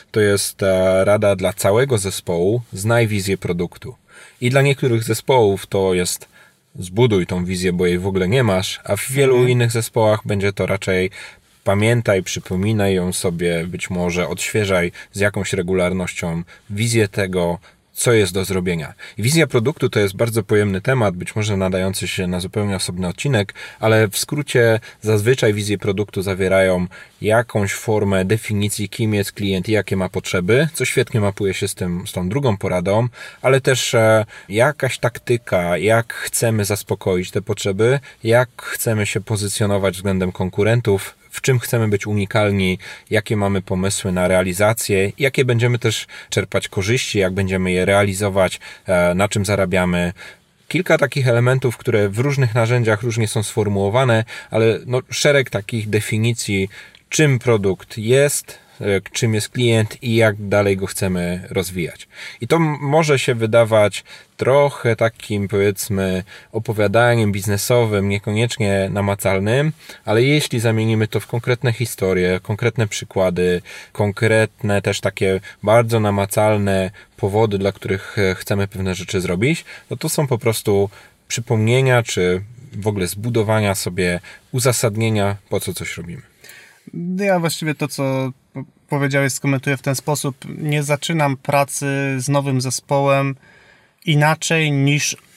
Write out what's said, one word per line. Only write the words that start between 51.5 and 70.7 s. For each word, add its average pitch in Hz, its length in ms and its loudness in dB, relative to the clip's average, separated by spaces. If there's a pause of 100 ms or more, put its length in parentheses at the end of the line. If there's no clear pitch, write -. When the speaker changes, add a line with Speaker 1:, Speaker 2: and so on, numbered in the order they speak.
Speaker 1:
które 107 320 0
w 98 100 -4
różnych 135 360 0
narzędziach 113 480 2
różnie 113 260 -2
są 110 140 -2
sformułowane, 104 800 2 (260)
ale 110 360 2
no, 123 140 -2 (100)
szereg 139 400 2
takich 107 400 -6
definicji, 107 800 0 (400)
czym 147 300 2
produkt 101 600 0
jest, 135 600 0 (220)
e, 101 200 0 (120)
czym 113 220 0
jest 107 140 -2
klient 113 540 0
i 117 120 -2
jak 107 340 2
dalej 101 280 2
go 95 100 -4
chcemy 90 640 -4
rozwijać. 90 580 -6 (320)
I 120 60 -6
to 156 100 4
m-, 156 240 2
może 147 380 2
się 127 160 0
wydawać 110 720 4 (320)
trochę 131 600 2
takim, 104 520 -2
powiedzmy, 98 760 0 (280)
opowiadaniem 110 800 2
biznesowym, 101 760 0
niekoniecznie 101 840 0
namacalnym, 101 800 0 (320)
ale 107 180 2
jeśli 139 380 0
zamienimy 110 480 2